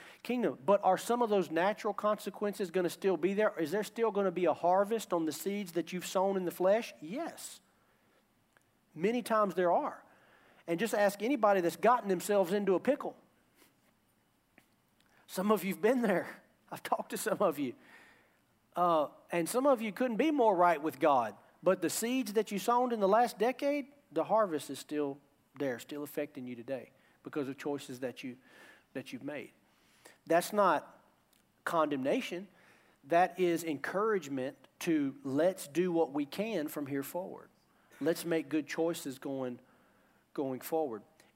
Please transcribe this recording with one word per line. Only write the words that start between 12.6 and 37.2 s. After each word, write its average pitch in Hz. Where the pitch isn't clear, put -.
a 160
pickle. 254
Some 202
of 185
you've 190
been 240
there. 180
I've -
talked -
to 220
some 196
of 165
you. 131
Uh, 170
and 170
some 262
of 247
you 214
couldn't 247
be 302
more 226
right 170
with 151
God. 127
But 185
the 160
seeds 233
that 220
you 202
sown 240
in 226
the 196
last 220
decade, 269
the 151
harvest 175
is 135
still 143
there, 131
still 147
affecting 147
you 123
today 120
because 139
of 135
choices 139
that 123
you, 123
that -
you've 123
made. 143
That's 170
not 185
condemnation. 160
That 175
is 170
encouragement 147
to 147
let's 151
do 170
what 165
we 147
can 190
from 147
here 139
forward. -